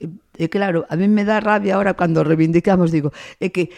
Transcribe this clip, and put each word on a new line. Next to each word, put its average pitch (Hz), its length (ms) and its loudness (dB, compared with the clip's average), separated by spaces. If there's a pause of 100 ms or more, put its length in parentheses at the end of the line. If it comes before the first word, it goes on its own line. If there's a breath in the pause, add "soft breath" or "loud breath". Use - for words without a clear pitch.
(380)
e, 165 120 -4
claro, 196 400 -2
a 156 80 -4
mí 185 80 0
me 208 180 2
dá 214 140 0
rabia 202 400 0
ahora 196 160 0
cando 165 320 0
reivindicamos, 165 640 2
digo, 151 240 -2 (240 loud breath)
é 190 160 -4
que 175 240 -2